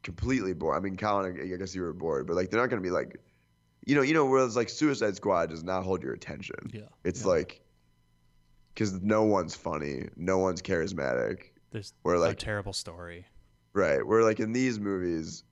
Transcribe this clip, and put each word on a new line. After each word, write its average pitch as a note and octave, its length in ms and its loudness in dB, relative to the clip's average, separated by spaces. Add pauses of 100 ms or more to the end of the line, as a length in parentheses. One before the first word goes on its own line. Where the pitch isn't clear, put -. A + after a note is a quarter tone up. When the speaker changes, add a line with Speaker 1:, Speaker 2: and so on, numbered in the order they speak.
Speaker 1:
completely G2+ 520 -2
bored. D2+ 220 0
I E2 60 0
mean, F#2+ 160 -4
Colin, G2 420 0
I, C#2 40 -6 (100)
I F2 40 -6
guess F#2 160 -8
you F#2 80 -6
were E2 120 -4
bored, D#2+ 340 -2
but, E2+ 80 0
like, F2+ 140 0
they're G#2+ 100 0
not B2 100 0
gonna A2+ 120 -2
be, F#2 100 -4
like, C#2 300 -4 (640)
you C#3 100 2
know, C#3+ 60 6
you C#3 120 2
know, D#3 120 4
whereas, C3 300 4
like, A#2 140 0
Suicide A2+ 460 2
Squad F2 340 2
does D#2+ 140 -10
not F#2 200 -2
hold F#2 200 -2
your C2 100 -4
attention. - 420 -10 (180)
Speaker 2:
Yeah. G#2+ 140 -14 (160)
Speaker 1:
It's F2+ 180 -2
Speaker 2:
Yeah. G#2 60 0
Speaker 1:
like, D#2+ 340 0 (1120)
'cause G#2 260 -2
no G#2+ 220 4
one's F#2+ 320 2
funny, D2 640 -6
no F#2 220 2
one's F#2 220 2
charismatic. C#2+ 920 -2 (200)
Speaker 3:
There's G#2 300 -10
Speaker 1:
Where, F2 140 2
Speaker 3:
a F2 40 4
Speaker 1:
like, E2 200 4
Speaker 3:
terrible G2+ 340 -6
story. F2 540 -10 (460)
Speaker 1:
Right. D#2 320 4
Where, A2 180 6
like, A2 160 4
in A2 120 0
these B2 280 2
movies F2+ 720 -2